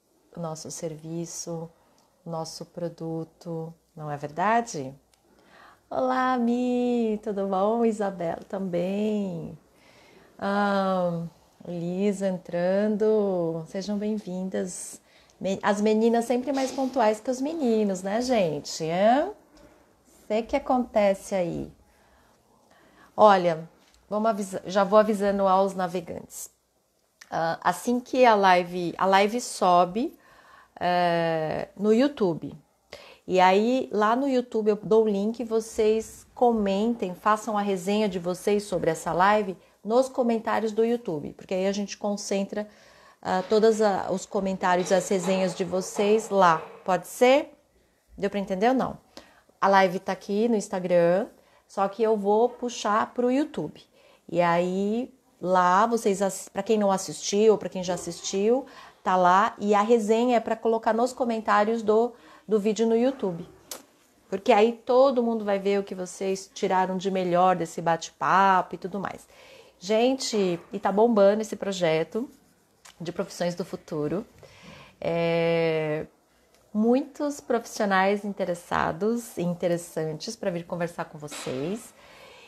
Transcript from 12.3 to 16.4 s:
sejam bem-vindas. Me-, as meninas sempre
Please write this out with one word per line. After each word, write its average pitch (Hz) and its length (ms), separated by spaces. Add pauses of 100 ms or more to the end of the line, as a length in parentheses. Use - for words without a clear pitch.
sejam 202 300
bem-vindas. 190 1040 (400)
Me-, 190 220
as 202 180
meninas 226 460
sempre 254 260